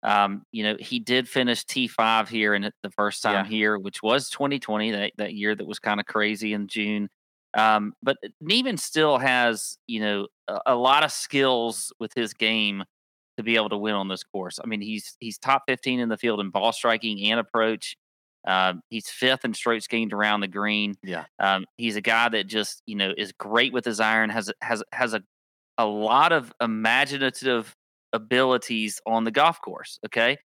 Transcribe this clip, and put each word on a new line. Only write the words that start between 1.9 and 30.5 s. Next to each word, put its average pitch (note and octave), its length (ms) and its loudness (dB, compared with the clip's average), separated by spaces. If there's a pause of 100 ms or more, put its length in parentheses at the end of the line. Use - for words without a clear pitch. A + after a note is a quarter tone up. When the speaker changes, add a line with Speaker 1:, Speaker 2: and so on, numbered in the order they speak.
Speaker 1:
here G#2+ 260 2
in G2 80 0
it G#2+ 180 -6
the G2+ 80 -10
first G#2 320 -2
time G2+ 240 2
Speaker 2:
Yeah. G#2 60 -8
Speaker 1:
here, G#2+ 260 2
which G2 240 -10
was B2 300 2
twenty C#3 260 -2
twenty, G#2+ 320 -2
that, G#2 280 -4
that G#2 180 -6
year G#2 180 0
that G2+ 140 -6
was - 100 -10
kinda G#2 260 -2
crazy G#2+ 500 -2
in G#2 140 -4
June. G#2 420 -2 (460)
Um, G#2+ 460 4
but C3 160 0 (240)
Niemann A3 360 0
still D3+ 400 2
has, B2 600 2 (100)
you A2+ 120 -4
know, G#2 280 -2 (200)
a, G#2 200 -4
a B2+ 80 6
lot C3 280 4
of D3+ 80 0
skills B2+ 880 0
with A2+ 160 -8
his A#2 180 -2
game G#2+ 500 0 (540)
to A2+ 60 -8
be A2+ 120 2
able G#2+ 140 4
to G#2 80 -2
win G#2 180 0
on G2 140 0
this F#2 140 -6
course. F#2 400 -8
I - 40 -8
mean, G#2+ 140 -6
he's, G#2+ 380 -8
he's A2+ 180 -10
top C3+ 300 0
fifteen B2+ 320 0
in A#2+ 100 0
the G#2+ 80 -2
field A2 220 0
in G2 100 -4
ball G2 220 2
striking A2 600 0
and A#2 80 2
approach. A2+ 560 -2 (500)
Um, F#2 440 2
he's A2+ 200 -10
fifth C3 340 0
in A2+ 100 -2
strokes A2+ 340 -2
gained A2+ 260 -2
around G#2 260 2
the G2+ 80 -4
green. G#2 560 -2
Speaker 2:
Yeah. F2 220 -8 (120)
Speaker 1:
Um, G2 280 2 (120)
he's A2+ 200 -4
a G#2+ 40 -4
guy A2+ 280 4
that G#2+ 160 0
just, G#2 400 -6
you G#2+ 100 -10
know, G2 220 -2
is G2 160 -6
great A#2 400 0
with B2 100 -2
his G#2+ 160 -2
iron, A2 300 2
has, G#2 200 -4 (120)
has, A2+ 220 -4 (100)
has A#2+ 200 -2
a, G#2+ 80 -4 (560)
a A#2 80 2
lot A2 460 4
of C3 300 0
imaginative B2 1120 0 (400)
abilities A#2 920 0
on A2+ 200 0
the A2+ 60 0
golf D3+ 280 4
course, - 460 -14
okay? A#2+ 320 2 (160)